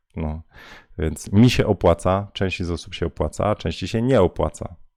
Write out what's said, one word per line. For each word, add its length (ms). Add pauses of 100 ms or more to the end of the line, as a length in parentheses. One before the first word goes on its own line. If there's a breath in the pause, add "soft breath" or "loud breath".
(160)
no. 260 (560 loud breath)
Więc 340
mi 180
się 160
opłaca, 680
części 320
z 60
osób 240
się 120
opłaca, 400
a 80
części 340
się 140
nie 200
opłaca, 540 (200)